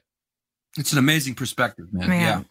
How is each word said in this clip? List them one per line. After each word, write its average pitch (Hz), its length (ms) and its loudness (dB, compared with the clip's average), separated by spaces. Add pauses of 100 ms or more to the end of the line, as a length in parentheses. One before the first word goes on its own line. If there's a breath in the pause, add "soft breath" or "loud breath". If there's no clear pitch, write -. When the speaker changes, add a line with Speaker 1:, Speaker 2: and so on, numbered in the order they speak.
(760)
Speaker 1:
It's 139 160 -4
an 147 60 4
amazing 135 360 2
perspective, 120 560 -4
man. 90 180 -2
Speaker 2:
Man. 175 120 2
Speaker 1:
Yeah. 101 300 2